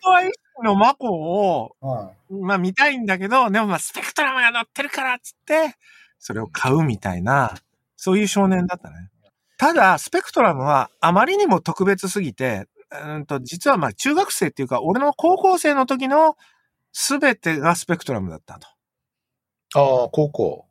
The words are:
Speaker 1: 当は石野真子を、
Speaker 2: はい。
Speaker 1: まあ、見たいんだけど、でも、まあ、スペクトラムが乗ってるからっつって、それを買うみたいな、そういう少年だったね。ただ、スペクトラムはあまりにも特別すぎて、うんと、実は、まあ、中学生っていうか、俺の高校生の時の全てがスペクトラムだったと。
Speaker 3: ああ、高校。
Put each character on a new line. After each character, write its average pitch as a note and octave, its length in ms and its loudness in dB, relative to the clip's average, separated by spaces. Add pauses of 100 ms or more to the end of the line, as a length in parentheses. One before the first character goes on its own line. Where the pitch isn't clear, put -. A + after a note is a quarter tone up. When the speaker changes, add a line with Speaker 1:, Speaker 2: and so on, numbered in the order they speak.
Speaker 1:
当 F#4 80 2
は F4+ 120 6
石 F#4 100 -2 (320)
野 G#3 100 4
真 A3+ 200 4
子 B3 140 -6
を、 E3+ 720 -2
Speaker 2:
は A2+ 320 -8 (180)
い。 F#3+ 40 -12
Speaker 1:
ま G3 200 -2
あ、 F#3+ 40 0
見 F#3 160 -2
た C#4 140 2
い C4+ 100 -4
ん A#3 80 -6
だ F#3+ 120 0
け F#3+ 100 -6
ど、 A#3+ 220 2
で G#3 100 2
も、 A3 60 -2
ま F#3+ 100 -2
あ、 - 20 -4
ス - 140 -8
ペ - 80 -12
ク - 140 -10
ト D4+ 100 -2
ラ C4+ 80 -2
ム C4 80 -2
が A#3+ 100 4
乗 A#3 120 -4
っ - 40 -6
て - 160 -10
る C#4+ 80 -6
か C4+ 140 -6
ら B3+ 100 -2
っ B3+ 80 -10
つ - 100 -20
っ - 20 -20 (120)
て、 D4+ 300 0 (420)
そ - 140 -12
れ G#2+ 80 -4
を A2 60 -6
買 - 260 -2
う D#3+ 120 4
み A2+ 140 -2
た F#2+ 180 -4
い F2 60 -4
な、 A#2+ 320 0 (440)
そ F#3+ 140 -2
う G3 60 4
い G#3+ 40 2
う G#3 40 0
少 G3 220 2
年 F3+ 180 0
だ F#3 100 -4
っ - 40 -18
た - 80 -20
ね。 F#2+ 220 -20 (480)
た D#4 160 2
だ、 F#3+ 240 6
ス - 100 -10
ペ F#4 140 -2
ク - 100 -16
ト - 80 0
ラ G3 140 4
ム C3 80 -4
は C3+ 280 2 (100)
あ E3 120 2
ま G#3+ 140 4
り E4+ 100 -2
に G4 100 2
も G3+ 140 2
特 - 240 -4
別 F#3+ 240 0
す G3+ 140 -4
ぎ C#3 100 -4
て、 A2+ 340 -4 (380)
う D3+ 140 -10
ん C#3+ 80 -10
と、 C#3 140 -4
実 E3+ 300 -2
は、 B3+ 60 4
ま D3+ 120 0
あ、 G#2+ 40 -6
中 C#4+ 220 -2
学 G4 180 0
生 - 160 -2
っ - 40 -4
て - 100 -8
い - 20 -2
う B2 40 -10
か、 B2 120 -2
俺 F3+ 200 0
の C#4+ 120 0
高 F4 240 2
校 F#4+ 220 2
生 D4+ 160 0
の C4+ 100 2
時 C4 240 -4
の D4+ 300 4 (560)
全 C#4 420 0
て D#3+ 220 -2
が E3 180 2
ス - 80 -10
ペ E3+ 140 -2
ク - 80 -14
ト C3+ 80 -2
ラ G#2 60 -2
ム F#2 100 -6
だ D#2+ 60 -12
っ - 40 -16
た - 180 -20
と。 - 100 -20 (1080)
Speaker 3:
あ C3 280 4
あ、 A#2 60 -6
高 D3+ 200 0
校。 F2 400 -4